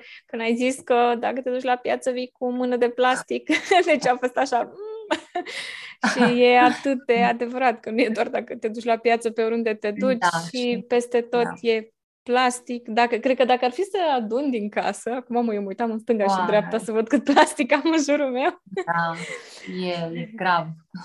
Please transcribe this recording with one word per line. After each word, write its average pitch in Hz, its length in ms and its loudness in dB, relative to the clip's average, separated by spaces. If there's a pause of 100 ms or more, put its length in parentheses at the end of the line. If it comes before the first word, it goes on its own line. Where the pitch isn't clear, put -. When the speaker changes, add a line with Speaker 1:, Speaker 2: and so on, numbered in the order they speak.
(260)
Speaker 1:
când 226 160 -8
ai 233 140 0
zis 254 240 0
că 240 380 2
dacă 233 220 -2
te 254 100 -6
duci 254 120 -4
la 254 140 2
piață, 247 340 -2
vii 247 220 -6
cu - 120 -8
o 247 60 -2
mână 247 260 -2
de 240 120 2
plastic, 247 600 -2
<laughs> 349 380 2
deci 302 200 2
a 247 100 4
fost 254 200 -4
așa, 269 260 0
mm. 427 560 -6
<laughs> - 920 -6
Și 240 300 4
e 247 160 8
atât 247 480 4
de 233 160 4
adevărat, 240 580 0
că - 100 -10
nu 220 100 0
e 240 80 4
doar 220 200 -2
dacă 247 280 -6
te 233 120 -6
duci 220 160 -8
la 233 120 2
piață, 233 340 0
pe 226 120 -4
oriunde 226 320 0
te 214 160 -4
duci 254 280 0
Speaker 2:
Da, 208 100 0
Speaker 1:
și 170 280 -2
Speaker 2:
și 240 320 -2
Speaker 1:
peste 240 320 0
tot 240 220 -2
Speaker 2:
da. - 280 -4
Speaker 1:
e 220 200 -2 (320)
plastic. 247 640 -2
Dacă, 233 280 2
cred 247 200 2
că 262 80 4
dacă 247 200 2
ar 247 60 2
fi 247 120 -6
să 392 160 -4 (180)
adun 247 340 -2
din 214 180 -4
casă, 196 420 -4
acum 240 340 -2
mă, 226 100 -2
eu 208 60 -2
mă 202 80 -6
uitam 226 220 -4
în 220 80 -6
stânga 220 260 0
și 196 60 4
în 196 80 4
Speaker 2:
Oai. 180 80 0
Speaker 1:
dreapta 208 320 2
să 220 140 -6
văd 220 160 0
cât 269 160 2
plastic 294 480 4
am 285 120 2
în 320 180 2
jurul 285 280 0
meu. 269 320 -2 (240)
Speaker 2:
Da, 170 260 -2 (760)
e, 170 340 -6
e 170 140 -10
grav. 175 320 0 (380)